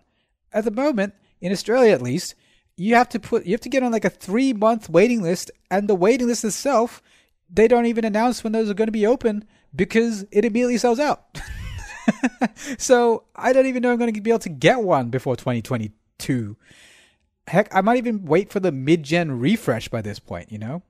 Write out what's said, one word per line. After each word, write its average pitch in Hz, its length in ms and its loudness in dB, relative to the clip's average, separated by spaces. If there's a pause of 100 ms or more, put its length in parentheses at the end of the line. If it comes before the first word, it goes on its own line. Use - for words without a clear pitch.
(540)
At 214 100 0
the 226 80 -2
moment, 214 420 -2 (280)
in 180 100 -4
Australia 220 400 4
at 131 100 2
least, 127 340 -4 (420)
you 214 180 0
have 240 140 4
to 220 100 -6
put, - 260 -4
you 175 60 -2
have 233 100 0
to - 80 -12
get 262 140 0
on, 247 80 -2
like, 220 140 -2
a 190 40 2
three-month 220 800 -2
waiting 214 320 4
list, 175 300 -4 (180)
and 202 200 0
the 202 60 4
waiting 240 320 2
list 233 180 -2
itself, 240 560 -2 (480)
they 208 180 4
don't 240 180 4
even 226 200 0
announce 220 400 0
when 214 80 -4
those 220 160 0
are 202 40 -2
gonna 220 180 -2
be 208 140 0
open, 220 380 0 (320)
because 208 560 0
it 208 140 2
immediately 240 320 0
sells 240 240 2
out. - 420 -4
<laughs> - 60 -16 (1300)
So 240 460 2 (100)
I 247 180 0
don't 262 140 4
even 247 160 -4
know 247 80 2
I'm 240 80 0
gonna 233 140 -2
be 214 180 -2
able 226 80 2
to - 100 -10
get 165 320 2
one 143 280 2
before 127 260 -4
twenty 120 260 -4
twenty-two. 113 960 -6 (880)
Heck, 196 280 0
I 190 80 2
might 233 160 2
even 220 280 -4
wait 175 240 0
for 208 100 -4
the 185 120 0
mid-gen 147 680 0
refresh 131 500 0
by 117 120 -6
this 104 160 -10
point, 87 340 -14
you 107 60 -12
know? 123 320 -10